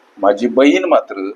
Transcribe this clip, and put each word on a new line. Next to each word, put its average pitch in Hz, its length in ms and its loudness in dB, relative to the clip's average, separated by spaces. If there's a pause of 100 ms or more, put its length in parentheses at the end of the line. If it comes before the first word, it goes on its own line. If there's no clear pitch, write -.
(180)
माझी 101 300 0
बहीण 143 360 2
मात्र, 104 520 -2